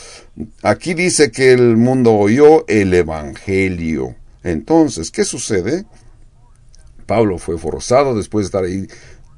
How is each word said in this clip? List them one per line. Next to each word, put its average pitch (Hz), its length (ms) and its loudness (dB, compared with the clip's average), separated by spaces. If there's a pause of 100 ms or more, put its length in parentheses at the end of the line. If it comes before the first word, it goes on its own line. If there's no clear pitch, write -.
(640)
Aquí 107 300 -2
dice 160 380 0
que 131 220 2
el 120 260 4
mundo 123 360 2
oyó 139 540 4
el 98 240 2
evangelio. 80 1200 -2 (260)
Entonces, 90 680 -2
¿qué - 140 -4
sucede? 123 600 -4 (1200)
Pablo 101 320 0
fue 85 180 -8
forzado 120 580 -2
después 104 300 -4
de - 20 -4
estar 95 180 -4
ahí 92 220 -6 (520)